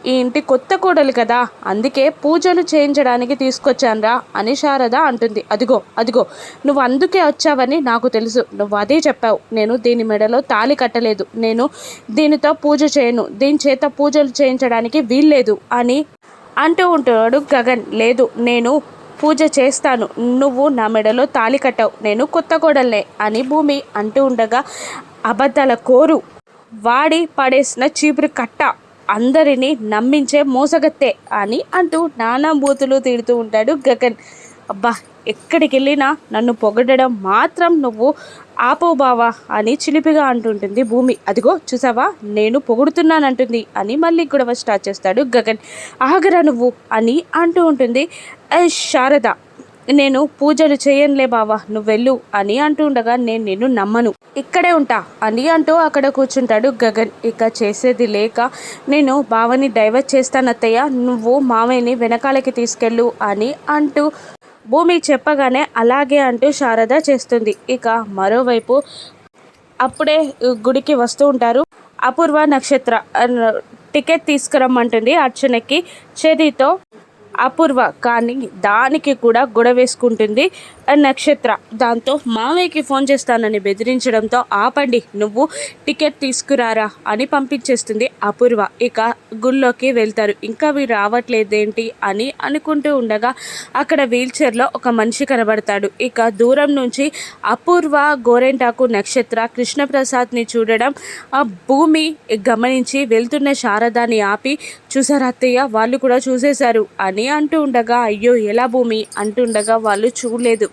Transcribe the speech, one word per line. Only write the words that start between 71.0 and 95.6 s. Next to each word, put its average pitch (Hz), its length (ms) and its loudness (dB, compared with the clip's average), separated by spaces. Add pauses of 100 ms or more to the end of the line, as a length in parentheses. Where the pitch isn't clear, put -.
ఉంటారు 247 380 2 (380)
అపూర్వ, 302 420 2
నక్షత్ర. 262 560 0 (160)
ఆ, 240 340 2 (420)
టికెట్ 320 320 0
తీసుకురమ్మంటుంది 254 920 0
అర్చనకి. 269 680 0 (420)
చెర్రీతో 311 540 2 (600)
అపూర్వ, 254 540 0 (100)
కానీ 233 300 0 (260)
దానికి 262 540 0
కూడా 233 280 0
గొడవేసుకుంటుంది 240 1120 0 (420)
నక్షత్ర. 285 640 2 (160)
దాంతో 233 540 -2
మావయ్యకి 302 540 -2
ఫోన్ 269 300 -2
చేస్తానని 226 480 0
బెదిరించడంతో, 220 840 -2 (100)
"ఆపండి, 240 500 0 (120)
నువ్వు 214 320 0 (400)
టికెట్ 302 340 -2
తీసుకురారా" 233 680 -2 (180)
అని 214 180 -2
పంపించేస్తుంది 254 840 -4 (140)
అపూర్వ. 208 440 0 (140)
ఇక 233 200 -2 (340)
గుళ్ళోకి 254 560 0
వెళ్తారు. 220 420 -2 (100)
"ఇంకా 226 260 -2
వీరు 277 220 -2
రావట్లేదేంటి?" 214 1000 -2 (120)
అని 208 380 -4
అనుకుంటూ 294 560 -2
ఉండగా, 233 360 -2 (420)
అక్కడ 285 280 0
వీల్‌చైర్‌లో 247 720 -2
ఒక - 140 -6
మనిషి 226 360 0
కనబడతాడు. 214 640 -2 (120)